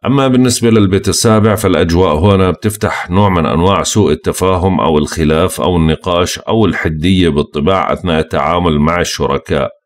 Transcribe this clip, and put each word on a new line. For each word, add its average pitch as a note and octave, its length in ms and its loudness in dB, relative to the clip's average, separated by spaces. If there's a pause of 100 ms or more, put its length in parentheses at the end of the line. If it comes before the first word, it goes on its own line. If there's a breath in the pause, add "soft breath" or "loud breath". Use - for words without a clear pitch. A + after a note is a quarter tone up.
أما C3+ 220 2
بالنسبة B2 420 2
للبيت G2+ 380 2
السابع، A2 460 2
فالأجواء E2+ 640 0
هنا F#2+ 320 2
بتفتح - 600 -6
نوع G2 180 2
من E2+ 180 0
أنواع E2+ 360 0
سوء D#2 300 0
التفاهم F#2 680 -2
أو D#2+ 180 2
الخلاف D#2 640 -2
أو F2+ 160 0
النقاش E2+ 600 0
أو A2 280 0
الحدية F2 640 0
بالطباع D2+ 640 -2
أثناء D#2+ 280 -2
التعامل D#2+ 580 -2
مع E2 220 0
الشركاء D2 720 -4 (160)